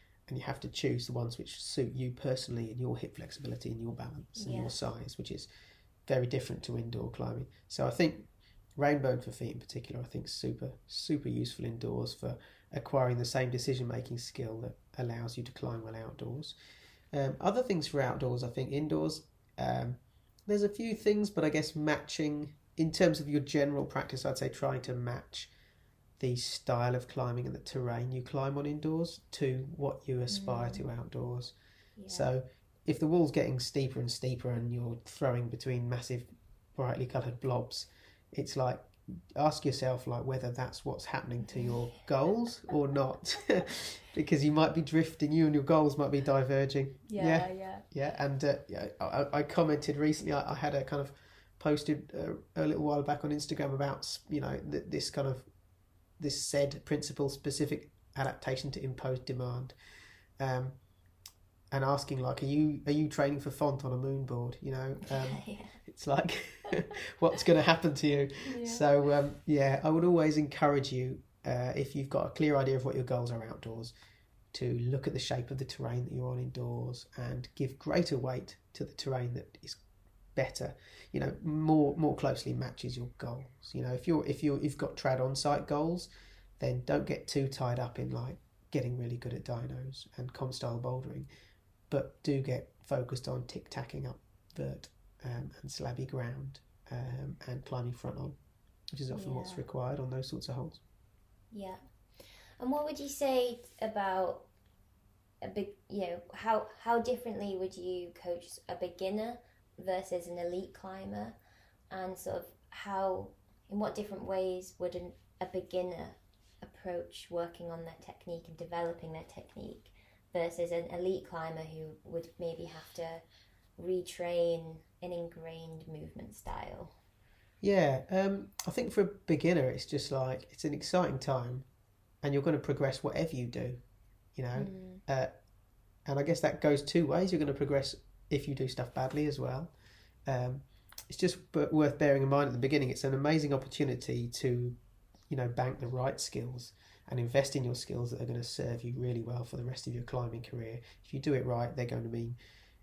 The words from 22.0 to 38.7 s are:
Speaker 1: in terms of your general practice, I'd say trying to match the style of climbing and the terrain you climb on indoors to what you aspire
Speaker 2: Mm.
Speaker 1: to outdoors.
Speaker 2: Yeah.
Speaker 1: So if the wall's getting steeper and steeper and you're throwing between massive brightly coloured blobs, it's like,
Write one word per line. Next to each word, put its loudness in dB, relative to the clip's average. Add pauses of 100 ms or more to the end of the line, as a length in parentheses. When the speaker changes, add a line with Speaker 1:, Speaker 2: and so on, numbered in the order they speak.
Speaker 1:
in 4
terms 6
of -6
your 4
general 2
practice, -4
I'd 0
say -2
trying -2
to -6
match -6 (720)
the 2
style 0
of -2
climbing -2
and -6
the -8
terrain -4
you -4
climb -2
on -2
indoors -2 (120)
to 0
what -2
you 0
aspire -2
Speaker 2:
Mm. -8
Speaker 1:
to -4
outdoors. -6 (460)
Speaker 2:
Yeah. -14
Speaker 1:
So 2 (440)
if 2
the 4
wall's 6
getting 2
steeper 0
and 0
steeper -2
and 0
you're -2
throwing 0
between -2
massive -4 (500)
brightly 0
coloured -2
blobs, -2 (460)
it's -4
like, 0 (560)